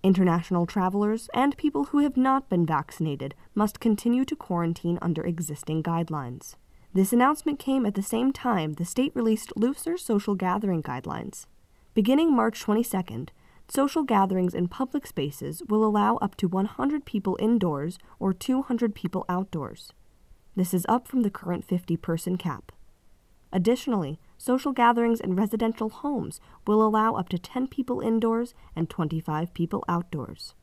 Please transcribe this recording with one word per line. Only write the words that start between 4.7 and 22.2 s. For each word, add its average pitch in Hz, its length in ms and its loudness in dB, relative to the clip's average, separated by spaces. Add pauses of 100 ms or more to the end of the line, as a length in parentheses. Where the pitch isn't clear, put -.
under 165 220 -2
existing 156 580 -4
guidelines. 160 760 -4 (380)
This 190 180 4
announcement 277 460 2
came 269 280 0
at 208 100 -2
the 196 80 -2
same 240 280 0
time 175 420 -2
the 170 120 -4
state 262 300 0
released 220 420 0
looser 277 400 0
social 208 380 0
gathering 185 480 0
guidelines. - 640 -8 (480)
Beginning 269 380 4
March 226 280 0
twenty-second, 190 680 -2 (360)
social 285 360 0
gatherings 190 500 2
in 180 140 0
public 269 400 -6
spaces 147 600 -6
will 214 160 4
allow 208 340 2
up - 200 -4
to 190 100 0
one 190 200 0
hundred 285 360 -2
people 196 380 -2
indoors 180 560 0 (220)
or 190 140 0
two 254 280 0
hundred 233 320 -2
people 180 340 -6
outdoors. 180 640 -6 (640)
This 180 200 0
is 175 120 0
up 247 200 0
from 254 160 0
the 202 80 2
current - 340 -6
fifty-person 175 720 -2